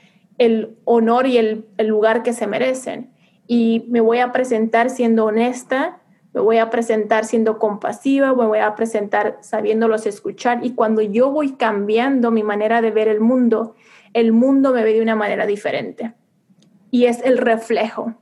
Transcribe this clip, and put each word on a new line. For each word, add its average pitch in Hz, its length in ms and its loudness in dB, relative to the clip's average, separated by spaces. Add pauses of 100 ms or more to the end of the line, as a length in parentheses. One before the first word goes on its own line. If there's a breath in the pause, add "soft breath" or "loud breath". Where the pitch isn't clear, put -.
(380 loud breath)
el 226 460 0
honor 233 420 2
y 254 100 2
el, 220 300 0 (100)
el 220 120 0
lugar 220 340 2
que 240 100 -2
se 226 140 -6
merecen. 254 680 -6 (340 soft breath)
Y 226 440 0
me 240 100 2
voy 226 200 2
a 247 120 -2
presentar 233 560 0
siendo 226 380 2
honesta, 254 720 -2 (320 soft breath)
me - 80 -4
voy 226 180 4
a 226 100 2
presentar 220 560 0
siendo 220 360 0
compasiva, 262 720 0
me 240 120 0
voy 214 120 0
a 214 160 0
presentar 208 680 -2
sabiéndolos 220 640 0
escuchar. 220 600 -4
Y 247 60 -4
cuando 220 280 0
yo 220 300 2
voy 285 220 -2
cambiando 233 800 0
mi 226 100 0
manera 214 380 0
de 226 100 0
ver 214 160 0
el 214 140 0
mundo, 226 560 0 (380 soft breath)
el 226 180 2
mundo 269 400 4
me 240 100 0
ve 220 120 2
de 226 80 2
una 220 120 0
manera 208 320 -2
diferente. 147 680 -6 (760)
Y 240 140 2
es 240 180 0
el 254 160 2
reflejo. 226 840 -2